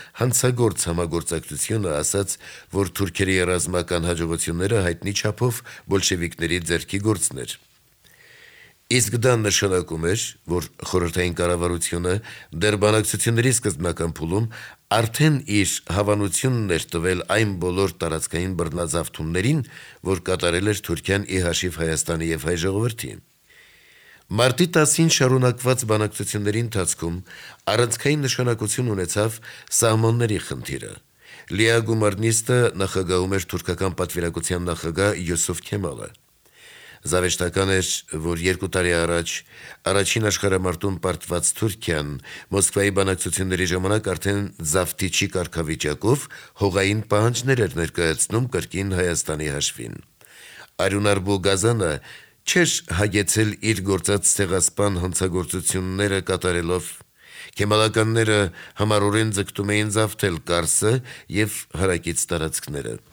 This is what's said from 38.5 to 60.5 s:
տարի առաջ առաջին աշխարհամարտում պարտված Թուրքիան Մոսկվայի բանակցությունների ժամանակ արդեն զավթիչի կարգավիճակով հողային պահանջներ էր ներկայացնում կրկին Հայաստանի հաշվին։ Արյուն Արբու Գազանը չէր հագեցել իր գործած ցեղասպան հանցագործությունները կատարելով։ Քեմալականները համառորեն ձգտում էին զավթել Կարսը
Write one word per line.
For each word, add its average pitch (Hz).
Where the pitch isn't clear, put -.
տարի 90
առաջ 85
առաջին 101
աշխարհամարտում 95
պարտված 85
Թուրքիան 82
Մոսկվայի 101
բանակցությունների 92
ժամանակ 95
արդեն 101
զավթիչի 90
կարգավիճակով 82
հողային 98
պահանջներ 120
էր 78
ներկայացնում 85
կրկին 92
Հայաստանի 80
հաշվին։ 69
Արյուն 101
Արբու 98
Գազանը 98
չէր -
հագեցել 101
իր 104
գործած 95
ցեղասպան 95
հանցագործությունները 92
կատարելով։ 87
Քեմալականները 110
համառորեն 104
ձգտում 101
էին 107
զավթել 101
Կարսը 87